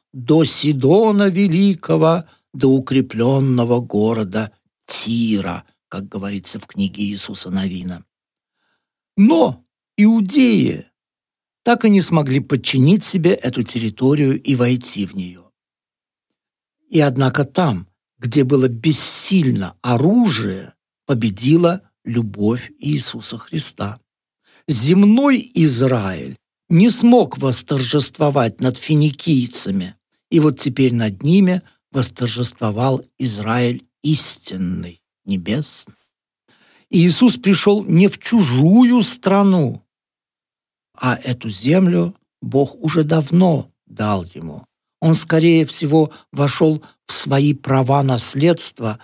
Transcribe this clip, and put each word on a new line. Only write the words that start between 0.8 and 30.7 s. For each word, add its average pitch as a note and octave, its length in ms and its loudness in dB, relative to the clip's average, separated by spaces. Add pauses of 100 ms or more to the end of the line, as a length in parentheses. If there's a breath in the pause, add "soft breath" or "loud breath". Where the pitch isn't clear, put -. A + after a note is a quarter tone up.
Великого, E3+ 960 0 (280 soft breath)
до C3+ 180 0
укрепленного C3 1080 0
города G#2+ 720 -4 (340)
Тира, G#2+ 800 -2 (240)
как G2 200 -14
говорится G2 500 -10
в - 80 -18
книге G2+ 380 -6
Иисуса G2+ 460 -8
Навина. F2+ 540 -8 (1120)
Но A#3 480 2 (320)
иудеи A3 920 2 (760)
так A#3 220 0
и A3 60 6
не G3 100 6
смогли C#3+ 400 0
подчинить C#3 640 2
себе F3 280 0
эту B2+ 300 -4
территорию C3 800 -2
и C#3 140 -2
войти A#2+ 520 -2
в - 80 -14
нее. F2+ 360 -12 (1400)
И E3 120 0
однако C3+ 440 0
там, C3 420 -4 (320)
где C3 260 0
было C3 240 2
бессильно B2 1160 0
оружие, B2 920 0 (300)
победила C#3 800 0 (220)
любовь A2+ 760 -4
Иисуса C3 580 -6
Христа. A2+ 640 -10 (680 soft breath)
Земной G3+ 880 2
Израиль A#2 840 -2 (300)
не F#3 220 4
смог A#3 480 4
восторжествовать C3+ 1200 -2
над B2+ 180 -2
финикийцами, C3 1200 -2 (320)
и E3 100 2
вот D3+ 200 0
теперь C3 340 0